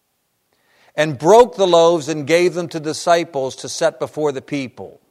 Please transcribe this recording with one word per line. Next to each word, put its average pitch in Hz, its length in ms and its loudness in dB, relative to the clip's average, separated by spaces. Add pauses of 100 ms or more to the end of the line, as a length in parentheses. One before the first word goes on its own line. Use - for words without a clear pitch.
(960)
and 151 220 -2
broke 220 380 6
the 190 100 0
loaves 170 420 4
and 156 180 -6
gave 170 280 2
them 170 140 -6
to 170 100 -10
disciples 156 760 -4
to 131 120 -14
set 156 300 -4
before 151 340 -6
the 131 100 -10
people." 117 580 -10 (100)